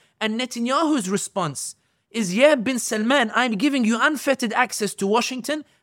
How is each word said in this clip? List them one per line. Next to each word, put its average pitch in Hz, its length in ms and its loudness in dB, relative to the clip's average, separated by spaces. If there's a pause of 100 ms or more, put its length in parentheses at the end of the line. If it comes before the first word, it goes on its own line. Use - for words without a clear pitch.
(200)
And 220 200 -2
Netanyahu's 254 720 0
response 175 640 -4 (360)
is, 208 240 -2
"Yeah, 277 200 6
bin 247 240 0
Salman, 220 560 0
I'm 240 180 2
giving 254 320 0
you 226 160 2
unfettered 262 520 0
access 220 440 -2
to 196 100 -2
Washington. 254 580 -2 (180)